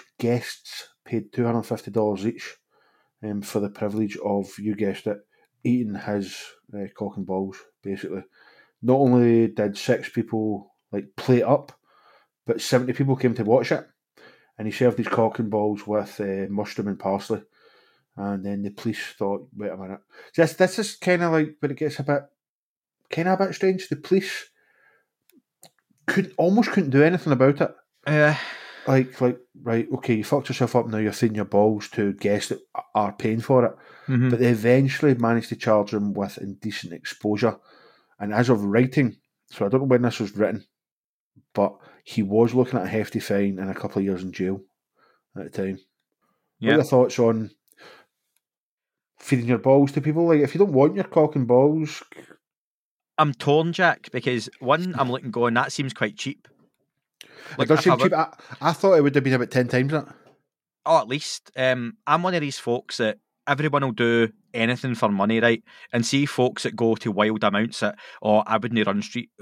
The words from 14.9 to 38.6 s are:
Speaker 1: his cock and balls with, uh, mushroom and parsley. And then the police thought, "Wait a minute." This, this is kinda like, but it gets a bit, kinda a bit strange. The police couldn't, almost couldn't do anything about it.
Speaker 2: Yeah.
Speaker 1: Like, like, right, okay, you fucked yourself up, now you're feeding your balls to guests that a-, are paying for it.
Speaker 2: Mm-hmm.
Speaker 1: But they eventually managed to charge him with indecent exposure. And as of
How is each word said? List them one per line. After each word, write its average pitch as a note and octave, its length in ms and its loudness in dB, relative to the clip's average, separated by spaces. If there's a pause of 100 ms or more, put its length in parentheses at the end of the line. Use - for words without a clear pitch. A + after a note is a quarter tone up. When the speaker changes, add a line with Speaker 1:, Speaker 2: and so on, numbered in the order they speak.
Speaker 1:
his A2 100 -4
cock A2+ 300 0
and A2 120 -2
balls G#2 340 -2
with, G#2 360 -4
uh, G2 280 -4
mushroom G2+ 380 -6
and G2 100 -6
parsley. G2 440 -4 (760)
And G2 300 -6
then G2+ 180 -6
the G2+ 80 -6
police G#2+ 320 -8 (160)
thought, G2+ 340 -6
"Wait G2+ 200 -8
a - 20 -10
minute." F#2+ 240 -14 (340)
This, E3 200 2
this - 260 0
is G#3 160 -6
kinda F3 340 0
like, D#3 300 0
but C#3 120 -4
it C3 60 -10
gets D3 220 -4
a C#3 40 -6
bit, C#3+ 180 0 (880)
kinda F3 240 0
a F#3+ 40 0
bit F#3+ 160 -2
strange. F#3+ 360 -2
The C#3 80 -4
police - 480 -2 (1600)
couldn't, - 320 -2
almost G3 340 2
couldn't D#3 200 0
do C#3 120 6
anything D#3+ 300 2
about C3+ 260 4
it. - 160 0 (320)
Speaker 2:
Yeah. D3+ 300 4 (500)
Speaker 1:
Like, C3 320 2
like, B2 180 2 (260)
right, A#2 220 -2 (100)
okay, B2 180 -2
you A2 100 0
fucked - 240 -2
yourself B2 260 -2
up, A#2 140 2
now A2 100 -4
you're G#2+ 140 0
feeding A2+ 240 0
your G#2 80 -2
balls G#2 460 2
to G2+ 240 -2
guests G2+ 360 -2
that G2+ 100 -6 (140)
a-, - 80 -8 (140)
are G#2 160 0
paying A2+ 300 -4
for B2+ 240 2
it. - 80 -2 (340)
Speaker 2:
Mm-hmm. B2+ 220 2
Speaker 1:
But A#2 100 0
they B2 80 4
eventually B2+ 680 4
managed A#2 340 0
to - 80 -8
charge G#2+ 360 2
him G#2 200 -2
with G2 240 -6
indecent G2 560 -10
exposure. G#2 640 -2 (600)
And G#2 160 -8
as A#2 140 2
of A2 160 2